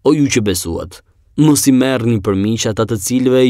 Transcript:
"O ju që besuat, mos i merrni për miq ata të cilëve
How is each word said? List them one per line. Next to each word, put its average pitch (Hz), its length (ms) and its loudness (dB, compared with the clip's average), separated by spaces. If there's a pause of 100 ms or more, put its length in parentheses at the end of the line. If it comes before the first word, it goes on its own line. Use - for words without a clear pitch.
"O 139 100 2
ju 147 140 2
që 120 160 -2
besuat, 87 580 -6 (360)
mos 147 300 2
i 139 40 6
merrni 127 480 0
për 101 160 -2
miq 107 340 -2
ata 110 160 -2
të 117 100 -4 (100)
cilëve 127 440 2